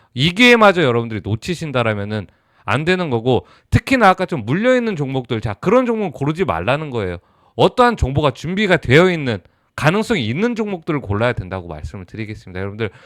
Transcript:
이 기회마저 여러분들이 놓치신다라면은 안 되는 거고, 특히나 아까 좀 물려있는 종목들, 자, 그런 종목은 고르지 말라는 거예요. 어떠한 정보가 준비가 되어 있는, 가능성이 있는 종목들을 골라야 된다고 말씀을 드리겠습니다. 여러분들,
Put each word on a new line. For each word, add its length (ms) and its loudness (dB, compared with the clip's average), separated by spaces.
이 180 0
기회마저 500 6
여러분들이 400 0
놓치신다라면은 1040 -4
안 200 0
되는 260 0
거고, 360 0
특히나 380 4
아까 180 2
좀 180 -6
물려있는 520 0
종목들, 440 -4
자, 140 -4
그런 320 2
종목은 260 -2
고르지 320 -4
말라는 460 -2
거예요. 280 -4
어떠한 400 4
정보가 360 0
준비가 440 0
되어 340 4
있는, 300 -4
가능성이 520 0
있는 280 0
종목들을 460 -4
골라야 320 -2
된다고 340 -8
말씀을 380 -12
드리겠습니다. 560 -12
여러분들, 300 -6